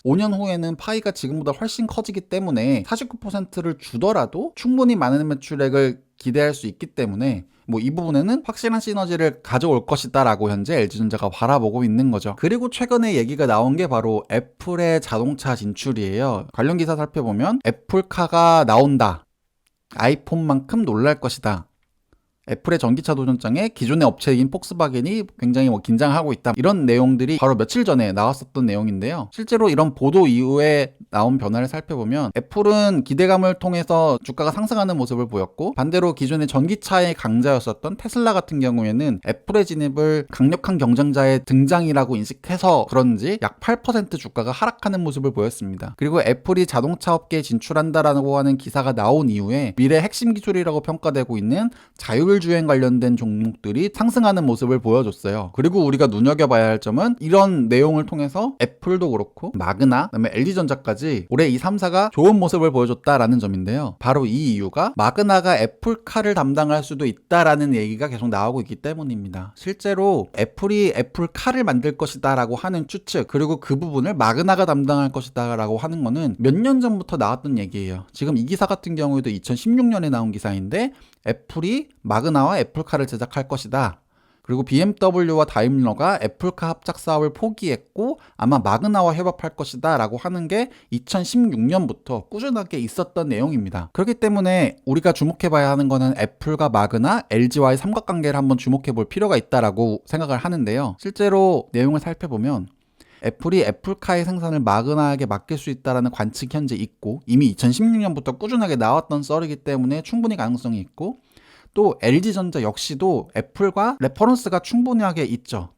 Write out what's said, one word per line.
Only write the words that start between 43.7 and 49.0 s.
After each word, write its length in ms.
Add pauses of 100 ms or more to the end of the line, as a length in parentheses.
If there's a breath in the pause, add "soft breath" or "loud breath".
퍼센트 340
주가가 340
하락하는 540
모습을 260
보였습니다. 640
그리고 240
애플이 460
자동차 480
업계에 280
진출한다라고 920
하는 220
기사가 340
나온 380